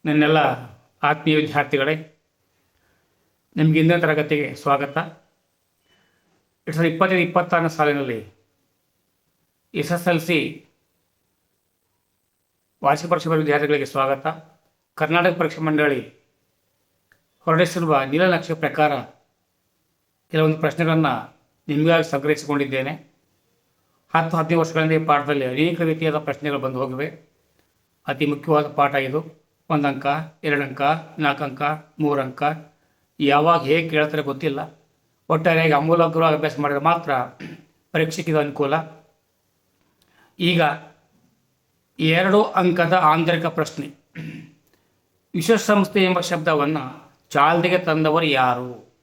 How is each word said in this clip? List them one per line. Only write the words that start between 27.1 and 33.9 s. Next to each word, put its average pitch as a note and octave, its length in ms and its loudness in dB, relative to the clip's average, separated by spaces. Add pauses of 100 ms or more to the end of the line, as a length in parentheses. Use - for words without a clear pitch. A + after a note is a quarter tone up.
ಅತಿ C#3+ 180 -2
ಮುಖ್ಯವಾದ D3 420 0
ಪಾಠ C#3+ 280 0
ಇದು. C#3+ 460 -4 (280)
ಒಂದು D3 180 0
ಅಂಕ, C#3 180 -4 (380)
ಎರಡು C#3+ 180 0
ಅಂಕ, C3+ 200 -8 (380)
ನಾಲ್ಕು D3 240 -2
ಅಂಕ, C#3 180 -8 (380)
ಮೂರು D3 220 0
ಅಂಕ, B2+ 220 -6 (760)
ಯಾವಾಗ D3 440 4
ಹೇಗೆ D#3+ 260 0
ಕೇಳ್ತಾರೆ D3+ 340 0